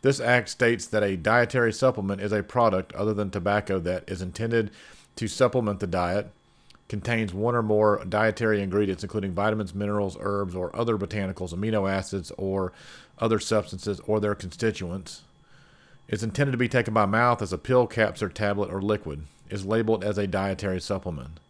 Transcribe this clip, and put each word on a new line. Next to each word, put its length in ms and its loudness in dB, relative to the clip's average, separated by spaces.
This 160 4
act 300 4
states 380 2
that 160 0
a 120 2
dietary 600 2
supplement 480 0
is 100 -2
a 100 0
product 520 2
other 180 0
than 180 -2
tobacco 500 0
that 280 -4
is 140 -6
intended 480 -2
to 120 -4
supplement 500 2
the 80 -4
diet, 420 0
contains 460 -2
one 200 0
or 80 2
more 460 4
dietary 540 2
ingredients, 400 0
including 320 -4
vitamins, 400 0
minerals, 440 -2
herbs, 360 -2
or 200 -4
other 220 0
botanicals, 560 -4
amino 340 0
acids, 520 -2
or 340 -2
other 200 2
substances, 680 -2
or 140 2
their 140 0
constituents, 840 -6
is 140 -4
intended 300 0
to 40 -2
be 100 2
taken 280 0
by 100 6
mouth 380 2
as 100 -4
a 60 -4
pill, 280 4
capsule, 440 0
tablet, 420 -2
or 80 -4
liquid, 440 -2
is 160 -8
labeled 360 2
as 140 -2
a 100 0
dietary 540 -2
supplement. 680 -6